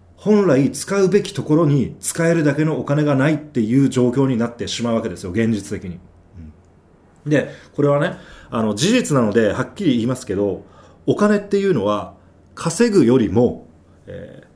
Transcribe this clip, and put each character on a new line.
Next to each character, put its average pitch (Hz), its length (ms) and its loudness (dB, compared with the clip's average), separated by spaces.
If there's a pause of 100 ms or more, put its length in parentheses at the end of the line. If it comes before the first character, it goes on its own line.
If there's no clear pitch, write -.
(180)
本 202 300 2
来 135 240 4
使 - 300 -4
う 190 60 4
べ 196 140 2
き - 120 -10
と 139 100 -6
こ 151 120 0
ろ 165 100 4
に 139 360 0
使 - 260 -2
え 170 60 2
る 165 100 0
だ 143 120 2
け 156 100 0
の 151 140 -2
お 123 40 -8
金 147 220 0
が 147 100 2
な 135 140 2
い 160 60 2
っ - 20 -8
て - 240 -6
い 120 240 2
う - 20 0
状 123 220 2
況 131 180 2
に 131 80 0
な 113 140 -2
っ - 80 -14
て 98 100 -6
し - 160 -6
ま 117 80 -2
う 113 40 0
わ 113 60 0
け 113 60 -6
で 87 80 -8
す 90 80 -14
よ、 95 80 -8
現 113 220 0
実 98 260 -6
的 92 100 -12
に。 85 100 -14 (1300)
う - 20 -6
ん。 - 20 -6
で、 139 200 0 (260)
こ 147 60 -2
れ 139 60 4
は 143 120 2
ね、 180 180 -4 (340)
あ 117 100 -2
の、 107 140 0
事 139 160 0
実 247 240 0
な 131 60 4
の 107 120 0
で、 107 200 2
は 120 100 -4
っ - 100 -8
き 214 120 -10
り 151 60 4
言 120 100 0
い 110 60 -2
ま 127 100 -2
す - 80 -14
け 98 100 -4
ど、 98 300 -2 (400)
お - 100 2
金 208 220 2
っ - 20 0
て 202 180 -4
い 196 80 0
う 196 80 2
の 107 120 0
は、 101 300 -4 (400)
稼 208 380 0
ぐ 170 120 6
よ 120 120 6
り 107 120 2
も、 - 380 0 (440)
え 92 320 -18
ー、 - 120 -20